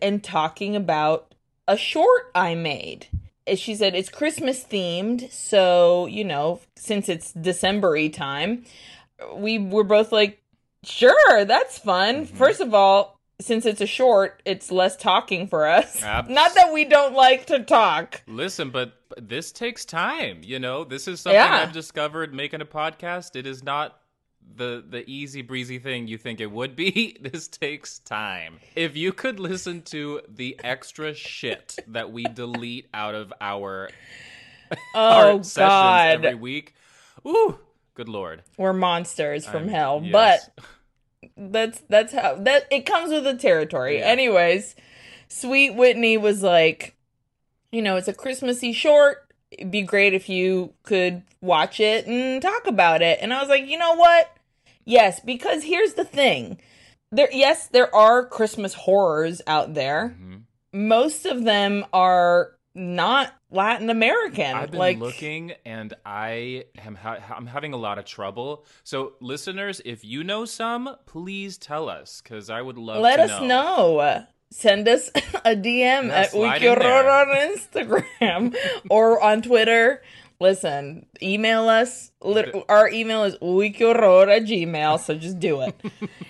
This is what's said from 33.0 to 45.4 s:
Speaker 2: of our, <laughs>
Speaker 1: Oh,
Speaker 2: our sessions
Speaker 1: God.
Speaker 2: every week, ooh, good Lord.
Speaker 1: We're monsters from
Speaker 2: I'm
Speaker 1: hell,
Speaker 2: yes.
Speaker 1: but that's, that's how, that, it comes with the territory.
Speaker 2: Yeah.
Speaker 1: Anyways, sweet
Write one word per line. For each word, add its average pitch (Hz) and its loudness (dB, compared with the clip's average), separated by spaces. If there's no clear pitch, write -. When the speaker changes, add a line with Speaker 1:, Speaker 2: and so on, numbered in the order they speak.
Speaker 2:
of 104 -14
our, 101 -8
<laughs> - -20
Speaker 1:
Oh, 220 0
Speaker 2:
our 220 8
sessions - -14
Speaker 1:
God. 190 6
Speaker 2:
every 160 2
week, 127 -12
ooh, 403 0
good 117 -14
Lord. 90 -10
Speaker 1:
We're 190 -2
monsters 170 -4
from 156 -8
Speaker 2:
I'm 185 -6
Speaker 1:
hell, 151 -2
Speaker 2:
yes. - -10
Speaker 1:
but 208 4
that's, 226 -6
that's 220 2
how, - -2
that, 254 2
it 277 -2
comes 339 -2
with 302 -2
the 269 0
territory. 151 0
Speaker 2:
Yeah. - -4
Speaker 1:
Anyways, 208 2
sweet 262 0